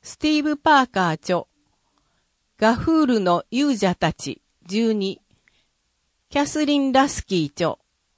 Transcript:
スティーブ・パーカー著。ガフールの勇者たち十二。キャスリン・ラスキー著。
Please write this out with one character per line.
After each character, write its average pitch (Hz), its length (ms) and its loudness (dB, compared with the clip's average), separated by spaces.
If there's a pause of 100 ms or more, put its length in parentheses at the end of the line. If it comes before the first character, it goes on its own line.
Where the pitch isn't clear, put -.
ス - 140 -16
テ 302 120 -2
ィ 302 120 2
ー - 20 -6
ブ・ 302 140 -2
パ 294 240 4
ー 254 100 -2
カ 185 200 0
ー - 20 -2
著。 170 320 -4 (1120)
ガ 220 160 2
フ 320 300 0
ー - 20 2
ル 240 140 2
の 180 320 0
勇 269 240 0
者 190 180 0
た 165 180 -2
ち - 300 -12 (240)
十 220 260 0
二。 196 280 -4 (1080)
キ 285 120 -2
ャ 294 40 0
ス 302 220 -2
リ 294 120 0
ン・ 269 120 0
ラ 269 180 4
ス - 160 -6
キ 175 200 -2
ー 143 60 -6
著。 - 280 -4 (400)